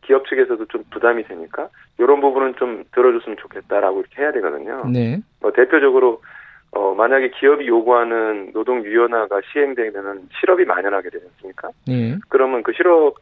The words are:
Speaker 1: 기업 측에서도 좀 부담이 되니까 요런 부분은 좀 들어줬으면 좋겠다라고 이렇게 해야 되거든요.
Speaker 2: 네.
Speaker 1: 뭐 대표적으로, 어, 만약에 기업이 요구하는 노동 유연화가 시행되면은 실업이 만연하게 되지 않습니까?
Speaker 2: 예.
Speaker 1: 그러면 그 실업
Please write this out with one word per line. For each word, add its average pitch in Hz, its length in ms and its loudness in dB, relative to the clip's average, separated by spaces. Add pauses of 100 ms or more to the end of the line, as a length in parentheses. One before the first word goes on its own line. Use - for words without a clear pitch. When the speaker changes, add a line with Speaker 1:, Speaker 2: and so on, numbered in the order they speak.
Speaker 1:
기업 135 240 2
측에서도 123 400 -2
좀 107 240 -10
부담이 117 340 0
되니까 90 440 -12 (320)
요런 139 200 4
부분은 135 360 0
좀 123 360 -6
들어줬으면 117 460 2
좋겠다라고 98 640 -4
이렇게 - 220 -8
해야 147 100 -2
되거든요. 98 500 -6 (100)
Speaker 2:
네. 123 280 -2 (200)
Speaker 1:
뭐 104 120 0
대표적으로, 127 680 4 (520)
어, 98 220 -2
만약에 123 360 2
기업이 143 360 2
요구하는 117 880 0
노동 113 320 -4
유연화가 110 560 0 (120)
시행되면은 101 760 -4 (100)
실업이 185 260 2
만연하게 95 460 -4
되지 85 140 -16 (100)
않습니까? - 360 -16 (180)
Speaker 2:
예. 123 280 -2 (120)
Speaker 1:
그러면 131 340 0
그 110 100 -4
실업 165 500 4